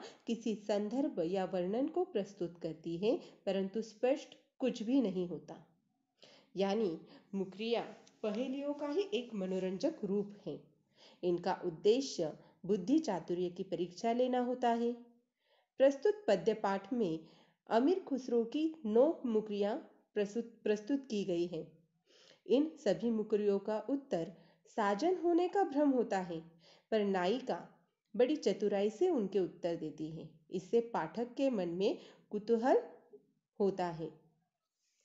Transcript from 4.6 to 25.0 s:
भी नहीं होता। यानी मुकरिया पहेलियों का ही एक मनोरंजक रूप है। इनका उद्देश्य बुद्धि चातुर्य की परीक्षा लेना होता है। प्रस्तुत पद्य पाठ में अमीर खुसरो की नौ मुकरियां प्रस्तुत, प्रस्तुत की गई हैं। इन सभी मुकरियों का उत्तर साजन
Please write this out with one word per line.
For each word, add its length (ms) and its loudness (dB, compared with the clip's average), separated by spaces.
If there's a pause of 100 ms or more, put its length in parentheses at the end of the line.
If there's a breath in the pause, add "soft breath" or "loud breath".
भी 200 4
नहीं 260 0
होता। 380 -12 (880 soft breath)
यानी 440 0 (340 loud breath)
मुकरिया 480 -2 (400)
पहेलियों 520 -2
का 140 -6
ही 260 -2
एक 200 -4
मनोरंजक 600 -2 (100)
रूप 300 -2 (120)
है। 240 -12 (540 soft breath)
इनका 400 0
उद्देश्य 720 0 (280 soft breath)
बुद्धि 320 2
चातुर्य 520 -2
की 120 -8
परीक्षा 500 -2
लेना 280 2
होता 280 0
है। 240 2 (840)
प्रस्तुत 500 4
पद्य 260 4
पाठ 380 -2
में 280 0 (500 loud breath)
अमीर 300 4
खुसरो 440 0
की 300 -2 (120)
नौ 400 4
मुकरियां 520 0 (360)
प्रस्तुत, 500 -4
प्रस्तुत 460 0
की 140 0
गई 220 0
हैं। 320 -8 (680 soft breath)
इन 380 2
सभी 260 2
मुकरियों 480 2
का 220 -4
उत्तर 520 -4 (340 soft breath)
साजन 500 2